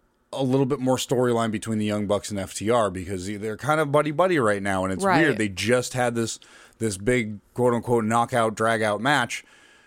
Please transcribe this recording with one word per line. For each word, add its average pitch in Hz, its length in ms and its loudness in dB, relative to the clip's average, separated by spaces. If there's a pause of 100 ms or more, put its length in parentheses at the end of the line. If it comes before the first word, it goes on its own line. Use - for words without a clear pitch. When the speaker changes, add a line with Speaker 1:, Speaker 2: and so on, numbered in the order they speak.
(320)
Speaker 1:
a 139 120 -2
little 135 220 2
bit 135 120 -2
more 127 180 2
storyline 120 540 2
between 110 280 -4
the 107 80 0
Young 104 200 -2
Bucks 98 240 0
and 104 80 -6
F 92 160 -8
T 101 160 -4
R 113 200 4
because 90 360 -8
they're 104 300 -8
kind 151 240 -2
of 147 100 -2
buddy-buddy 156 480 2
right 104 240 2
now, 95 220 0
and 95 80 -2
it's 92 100 -4
Speaker 2:
Right. 170 200 4
Speaker 1:
weird. 151 160 2
They 107 100 0
just 104 460 0
had 123 200 0
this, 117 240 -4 (400)
this 107 200 -4
big 107 400 0 (160)
quote-unquote 120 500 2
knockout, 117 500 2
drag-out 110 460 0
match, 127 420 0 (440)